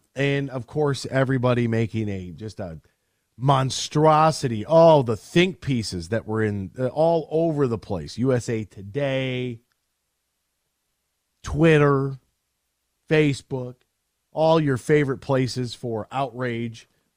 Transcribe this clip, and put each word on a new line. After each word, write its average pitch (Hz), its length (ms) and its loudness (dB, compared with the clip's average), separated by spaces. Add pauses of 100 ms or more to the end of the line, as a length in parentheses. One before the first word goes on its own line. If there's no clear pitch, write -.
(160)
and 139 340 -2
of 123 160 -10
course, 143 460 -2
everybody 123 560 2
making 113 400 -2
a, 92 240 -8
just 104 300 -12
a 82 180 -12 (580)
monstrosity. 139 1300 2
All 160 380 6
the 113 140 -2
think 180 420 0
pieces 98 500 -4
that 110 160 -4
were 110 160 -2
in, 104 380 -2
uh, 127 80 -2
all 165 420 0
over 151 380 0
the 113 100 -2
place. 82 400 -8
U 127 140 0
S 123 160 0
A 113 160 -4
Today, 127 960 -6 (1800)
Twitter, 143 760 2 (880)
Facebook, 135 680 0 (580)
all 160 260 4
your 139 180 2
favorite 143 420 2
places 127 540 -2
for 113 380 -8
outrage 120 760 -6 (280)